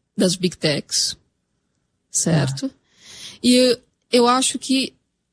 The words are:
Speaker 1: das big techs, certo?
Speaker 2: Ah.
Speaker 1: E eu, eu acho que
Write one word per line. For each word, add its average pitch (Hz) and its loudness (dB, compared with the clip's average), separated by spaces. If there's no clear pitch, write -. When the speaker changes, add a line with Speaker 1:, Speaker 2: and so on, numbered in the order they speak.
Speaker 1:
das 190 0
big 180 -4
techs, - -4
certo? 143 -2
Speaker 2:
Ah. 269 -4
Speaker 1:
E 247 4
eu, 247 2
eu 240 4
acho 262 0
que 262 -4